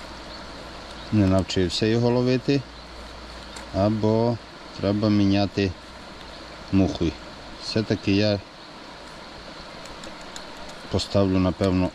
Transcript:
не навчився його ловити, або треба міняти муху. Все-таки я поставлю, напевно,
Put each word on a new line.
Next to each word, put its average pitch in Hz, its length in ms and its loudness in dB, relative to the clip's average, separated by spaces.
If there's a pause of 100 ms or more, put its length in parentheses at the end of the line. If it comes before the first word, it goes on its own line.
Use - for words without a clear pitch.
(1120)
не 104 140 8
навчився 95 600 4
його 120 240 4
ловити, 127 520 4 (1120)
або 110 640 4 (420)
треба 104 280 4
міняти 101 640 4 (1000)
муху. 92 340 4 (600)
Все-таки 107 460 0
я 101 280 4 (2500)
поставлю, 98 480 4
напевно, 92 560 2